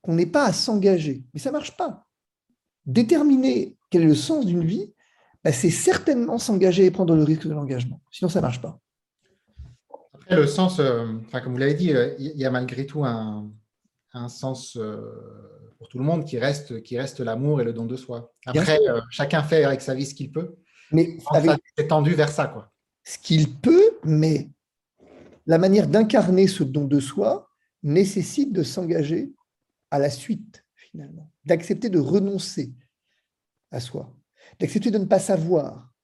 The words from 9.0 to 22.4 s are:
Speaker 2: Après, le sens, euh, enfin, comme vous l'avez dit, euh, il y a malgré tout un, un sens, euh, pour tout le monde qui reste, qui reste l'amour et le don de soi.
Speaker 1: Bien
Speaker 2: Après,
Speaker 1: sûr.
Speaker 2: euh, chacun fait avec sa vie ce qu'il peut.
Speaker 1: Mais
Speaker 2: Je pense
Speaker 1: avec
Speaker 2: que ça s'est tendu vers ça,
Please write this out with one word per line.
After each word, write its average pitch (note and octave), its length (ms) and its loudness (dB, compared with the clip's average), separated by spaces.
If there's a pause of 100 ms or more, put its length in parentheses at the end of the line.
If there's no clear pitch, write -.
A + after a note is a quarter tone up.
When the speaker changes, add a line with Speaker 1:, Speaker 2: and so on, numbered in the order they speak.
Speaker 2:
Après, F3+ 220 0
le D3 100 6
sens, F3+ 320 0
euh, A#2 360 0 (120)
enfin, B2+ 140 -8
comme B2+ 120 -8
vous B2 60 -6
l'avez C#3 160 0
dit, E3+ 180 0
euh, B2 260 0
il D3 180 -10
y C3+ 80 -6
a C3 60 0
malgré B2+ 360 -4
tout D3 180 -6
un, G#2+ 460 -6 (600)
un A#2+ 160 -12
sens, C3 480 -12
euh, G#2+ 240 -10 (760)
pour A2+ 100 -20
tout B2+ 100 -14
le B2+ 60 -4
monde D#3 200 -2
qui B2+ 140 -8
reste, B2 440 -6
qui A#2+ 160 -8
reste C3+ 220 -10
l'amour B2+ 400 -2
et A#2+ 40 -2
le A2+ 80 -4
don A2+ 140 -8
de B2 100 -8
soi. A#2+ 360 -14 (140)
Speaker 1:
Bien B2+ 140 0
Speaker 2:
Après, A#3 160 2
Speaker 1:
sûr. G#3+ 180 4
Speaker 2:
euh, A#2 60 -2 (100)
chacun D3 320 -2
fait D3+ 220 2
avec - 160 0
sa C3+ 140 -6
vie C3+ 120 -6
ce - 80 -16
qu'il - 160 -12
peut. F3+ 260 -10 (360)
Speaker 1:
Mais E3 260 2
Speaker 2:
Je - 60 -20
pense - 120 0
Speaker 1:
avec D#3 140 6
Speaker 2:
que D3 60 4
ça - 260 -6
s'est D3 60 -2
tendu D#3 260 2
vers D3 140 2
ça, D3 180 -2